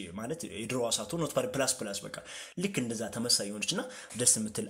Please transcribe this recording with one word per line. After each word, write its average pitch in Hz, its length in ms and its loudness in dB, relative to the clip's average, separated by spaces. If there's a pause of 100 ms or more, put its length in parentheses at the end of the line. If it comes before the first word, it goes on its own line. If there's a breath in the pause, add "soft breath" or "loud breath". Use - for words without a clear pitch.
(120)
ማለት 117 380 -4
የድሮዋ 113 420 0
ሳትሆን 135 300 0
ኖትፓድ 131 280 2
ፕላስ 131 240 2
ፕላስ 101 280 -4
በቃ 104 140 -8 (420 loud breath)
ልክ 196 200 0
እንደዛ 117 320 0
ተመሳሳይ 117 380 2
የሆነች 107 240 0
እና 214 120 0 (300 loud breath)
ደስ 120 200 6
የምትል 107 360 -2